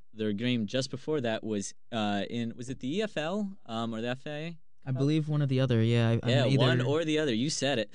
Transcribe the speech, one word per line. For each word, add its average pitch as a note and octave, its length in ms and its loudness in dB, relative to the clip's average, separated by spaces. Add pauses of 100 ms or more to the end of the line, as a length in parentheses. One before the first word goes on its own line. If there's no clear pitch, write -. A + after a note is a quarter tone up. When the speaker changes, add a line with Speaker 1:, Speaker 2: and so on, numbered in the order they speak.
(140)
Speaker 1:
their G#2+ 200 -2
game A#2 320 0
just C3 240 -2
before D3+ 320 -4
that A2+ 240 0
was, G#2 280 -4 (200)
uh, G#2 360 0
in, A#2 280 -4
was B2 120 -10
it C3 100 -8
the C3+ 180 -4
E G#3+ 60 0
F G#3 120 -6
L, F#3+ 360 -4 (160)
um, A2+ 280 -4
or A2 60 -6
the A#2 80 -2
F B2 180 -6
A? D#3 300 -8 (300)
Speaker 2:
I C3+ 40 -2
believe D3 380 2
one D3 140 2
or - 20 4
the C3 140 2
other, B2 240 4
yeah. A#2 260 4
I, A#2 140 4
I'm A#2+ 60 0
Speaker 1:
Yeah, C3+ 180 4
Speaker 2:
either C3+ 100 4
Speaker 1:
one B2+ 240 4
or D3 240 2
the D3+ 140 2
other. D3 140 2
You B2+ 180 0
said C3+ 260 0
it. G#2+ 180 -2